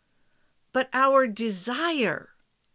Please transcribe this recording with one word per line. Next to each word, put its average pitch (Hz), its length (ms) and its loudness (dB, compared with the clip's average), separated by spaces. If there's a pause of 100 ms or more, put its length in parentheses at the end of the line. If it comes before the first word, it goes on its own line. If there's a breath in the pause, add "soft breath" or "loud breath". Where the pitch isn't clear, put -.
(720)
but 254 200 -2
our 269 360 4
desire 226 1040 -4 (420)